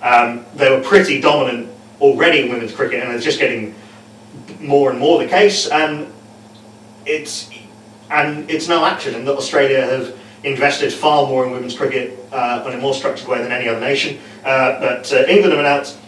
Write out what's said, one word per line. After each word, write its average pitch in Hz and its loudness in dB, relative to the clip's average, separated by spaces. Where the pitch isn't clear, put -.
Um, 120 2
they 139 4
were 131 4
pretty - 4
dominant 131 0
already 139 4
in 123 -2
women's 117 -6
cricket, - -4
and 123 -6
it's 117 -6
just - -2
getting 110 -2
more 139 2
and 120 -6
more 156 4
the - -4
case. 196 2
And 151 -2
it's, - -8
and 151 -2
it's 160 -4
no 165 2
accident 123 -4
that 139 -2
Australia 135 0
have 131 -4
invested 139 -2
far 147 2
more 131 0
in 123 -6
women's 123 -8
cricket, 127 -4
uh, 120 -4
in 127 -8
a 123 -8
more 139 -2
structured - -6
way 123 -2
than 117 -4
any - -4
other 110 -2
nation. 139 -2
Uh, 131 2
but, - -2
uh, 131 6
England 190 6
have 147 2
announced 143 0